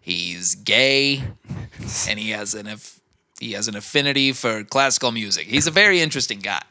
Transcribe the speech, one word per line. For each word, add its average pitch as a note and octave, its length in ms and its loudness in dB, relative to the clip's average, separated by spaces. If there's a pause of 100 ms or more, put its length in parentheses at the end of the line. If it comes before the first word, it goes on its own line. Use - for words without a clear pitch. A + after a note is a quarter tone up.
He's F2 540 -4
gay, C3+ 680 2 (840)
and G#2+ 100 -2
he G#2+ 120 -6
has G#2+ 240 -4
an G#2 120 -8
aff-, G#2+ 340 -14 (380)
he A#2 140 -10
has G#2+ 160 -4
an G#2+ 80 -4
affinity C#3 560 2
for A2+ 320 -2
classical C3+ 480 2
music. G2+ 340 -4
He's C3 200 2
a E3 40 2
very F#3+ 300 6
interesting C#3+ 400 -2
guy. G2 300 -4